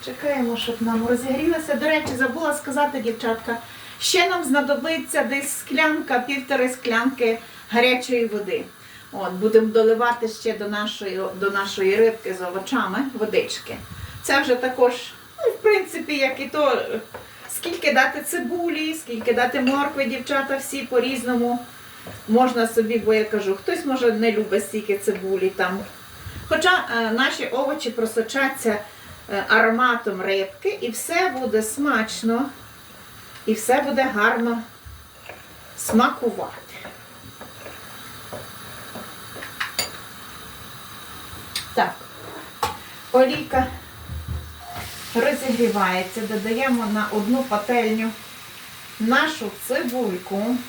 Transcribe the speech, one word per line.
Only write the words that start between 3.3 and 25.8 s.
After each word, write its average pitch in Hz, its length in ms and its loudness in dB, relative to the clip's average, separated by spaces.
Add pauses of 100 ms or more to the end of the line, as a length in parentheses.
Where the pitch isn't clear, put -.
ще 370 280 4
нам 349 160 0
знадобиться 285 760 2
десь 277 360 -2
склянка, 302 600 0
півтори 254 500 0
склянки 240 720 0 (320)
гарячої 247 560 4
води. 208 380 -2 (480)
От, 190 200 -4
будемо 220 340 6
доливати 226 640 4
ще 214 300 -4
до 202 100 -4
нашої, 208 520 -4 (200)
до 196 100 2
нашої 202 460 2
рибки 220 380 4
з 180 80 -8
овочами 190 560 -2 (160)
водички. - 640 -2 (460)
Це 277 200 2
вже 254 120 4
також, 254 380 4 (520)
ну, 494 80 4
в - 40 -6
принципі, 359 600 2
як 269 240 0
і 269 60 -6
то, 269 360 2 (680)
скільки 339 420 -2
дати 262 300 4
цибулі, 311 720 -2
скільки 233 380 -4
дати 247 280 2
моркви, 277 440 2
дівчата, 269 520 -2
всі 269 260 -6
по-різному. 240 760 0 (680)
Можна 233 400 6
собі, 226 300 2
бо 214 160 4
я 214 100 4
кажу, 196 300 0
хтось, 349 300 -2
може, 254 280 4
не 220 200 4
любить 208 320 2
стільки 202 340 -2
цибулі 190 500 0
там. 190 300 -2 (680)